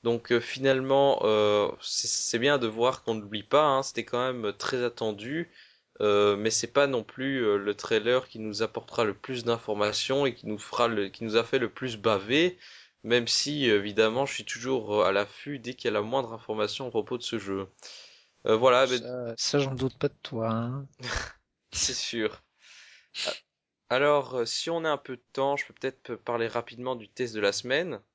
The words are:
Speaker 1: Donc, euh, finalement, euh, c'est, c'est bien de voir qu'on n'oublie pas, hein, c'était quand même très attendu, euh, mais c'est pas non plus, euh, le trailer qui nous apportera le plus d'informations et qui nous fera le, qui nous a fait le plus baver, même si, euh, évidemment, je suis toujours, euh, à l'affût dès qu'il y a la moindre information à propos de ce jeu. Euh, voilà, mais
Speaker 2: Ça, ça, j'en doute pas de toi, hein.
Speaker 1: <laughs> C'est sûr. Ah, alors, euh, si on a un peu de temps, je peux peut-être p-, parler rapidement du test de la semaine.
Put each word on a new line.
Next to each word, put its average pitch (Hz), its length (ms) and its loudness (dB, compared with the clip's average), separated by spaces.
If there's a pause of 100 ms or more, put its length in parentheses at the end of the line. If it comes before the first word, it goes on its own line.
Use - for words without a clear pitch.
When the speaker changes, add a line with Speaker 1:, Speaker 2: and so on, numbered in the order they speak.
Speaker 1:
Donc, 117 280 0
euh, 120 80 6
finalement, 135 840 2
euh, 104 460 4 (120)
c'est, - 260 -6
c'est - 320 -2
bien 143 180 2
de 120 100 0
voir 117 360 0
qu'on 113 120 -2
n'oublie 104 280 -8
pas, 151 220 4
hein, 135 180 2
c'était - 220 -6
quand 127 260 -2
même 110 220 -4
très 123 280 -4
attendu, 120 720 -4 (480)
euh, 104 380 6
mais 107 140 0
c'est - 200 -4
pas 143 160 4
non 123 160 -2
plus, 131 420 -4
euh, 101 120 4
le 101 180 -2
trailer 117 540 0
qui 113 100 -14
nous 107 240 -4
apportera - 400 -2
le 101 100 0
plus 123 300 -8
d'informations 113 840 0
et 123 80 0
qui 110 140 -14
nous 107 100 -6
fera 117 300 0
le, 101 220 -2
qui 113 160 -12
nous 110 100 -2
a 117 80 6
fait 131 160 0
le 113 100 0
plus 120 280 -8
baver, 117 600 2 (460)
même 117 240 2
si, 143 420 0
euh, 104 80 6
évidemment, 110 480 2
je - 100 -8
suis 110 100 -10
toujours, 113 560 -2
euh, - 20 6
à 92 80 6
l'affût 104 480 -2
dès 117 140 -10
qu'il - 160 -4
y - 20 0
a - 20 -2
la 104 80 2
moindre 117 300 -2
information 110 560 -4
à 113 40 -8
propos 117 260 -2
de 120 60 -10
ce - 140 -6
jeu. 98 300 -4 (800)
Euh, 110 100 6
voilà, 127 320 6
mais 127 120 0
Speaker 2:
Ça, 120 360 -8
ça, - 240 0
j'en 135 160 -2
doute 127 220 -2
pas 143 100 -2
de - 160 -4
toi, 113 260 -4
hein. 123 380 -4 (140)
Speaker 1:
<laughs> - 720 -10
C'est - 200 -2
sûr. - 480 -4 (840)
Ah, 123 60 -4 (560)
alors, 135 480 4
euh, 117 80 0
si - 240 -6
on 165 160 -2
a 156 40 2
un 147 80 0
peu 127 200 -10
de - 60 -20 (100)
temps, 139 240 0
je - 80 -6
peux - 80 -20
peut-être - 300 -6
p-, 120 120 -8
parler 117 320 -2
rapidement 123 480 -6
du 110 140 -16
test 117 260 -6
de 107 60 -2
la 101 100 4
semaine. 135 480 -2 (160)